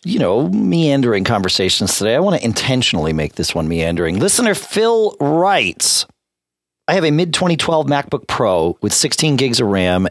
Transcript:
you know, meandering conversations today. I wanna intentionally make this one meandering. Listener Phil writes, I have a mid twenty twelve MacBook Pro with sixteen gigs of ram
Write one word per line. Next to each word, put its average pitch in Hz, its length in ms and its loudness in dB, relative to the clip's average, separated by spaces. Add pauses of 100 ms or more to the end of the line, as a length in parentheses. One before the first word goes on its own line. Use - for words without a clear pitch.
you 180 140 -2
know, 110 300 2
meandering 156 760 2
conversations 95 720 0
today. 107 180 0
I 139 60 2
wanna 185 180 0
intentionally 113 720 -2
make 78 240 -4
this - 180 -4
one 80 140 -2
meandering. 85 500 -2
Listener 202 360 0
Phil 220 640 0
writes, 151 880 0 (840)
I 160 40 2
have 185 100 2
a 156 80 2
mid 165 200 0
twenty 175 240 0
twelve 156 300 0
MacBook 143 400 -2
Pro 87 540 0
with 104 120 -2
sixteen 143 440 0
gigs 123 240 0
of 113 80 2
ram 92 420 2